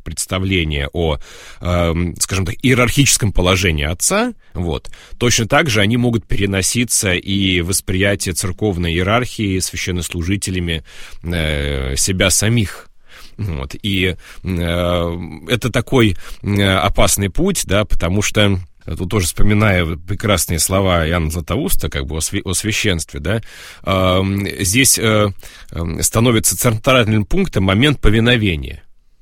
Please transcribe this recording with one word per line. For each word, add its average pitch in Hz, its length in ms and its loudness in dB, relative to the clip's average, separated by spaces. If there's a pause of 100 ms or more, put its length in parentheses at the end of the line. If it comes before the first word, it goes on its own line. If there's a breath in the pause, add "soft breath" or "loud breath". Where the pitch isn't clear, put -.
представления 80 880 -2
о, 80 240 0 (440 loud breath)
эм, 87 580 0
скажем 95 260 -2
так, - 160 -4
иерархическом 123 720 2
положении 90 520 2
отца, 202 480 -2 (200 soft breath)
вот, 82 380 -6 (260 loud breath)
точно 117 300 0
так 151 200 2
же 107 140 2
они 110 160 2
могут 120 300 0
переноситься 98 880 0
и 95 460 0
восприятие 95 760 0
церковной 87 580 -2
иерархии 101 680 0
священнослужителями, 87 1200 -4 (400 loud breath)
э, 71 720 -2
себя 95 340 0
самих. 110 600 0 (480 loud breath)
Вот. 78 440 -8
И, 92 340 0 (280 loud breath)
э, 87 720 -2 (300)
это 120 240 -2
такой, 117 460 2 (260 loud breath)
э, 101 200 2 (120)
опасный 98 560 2
путь, - 340 0
да, 101 180 2
потому 92 380 2
что 101 380 2 (260)
тут 82 240 -6
тоже 95 160 0
вспоминаю 95 760 4
прекрасные 90 600 -2
слова 92 480 2
Иоанна 80 240 0
Златоуста, 87 580 0
как 69 160 -6
бы, 78 120 -6
о - 20 -4
свя-, 98 240 -4
о 92 100 -4
священстве, 95 680 -2
да. 101 220 -2 (420 loud breath)
Эм, 95 600 2 (140)
здесь, 107 400 2
э, 107 320 2 (400 loud breath)
эм, 82 320 -4
становится 113 520 2
центральным 110 680 2
пунктом 170 380 2
момент 113 360 4
повиновения, 104 840 2 (380)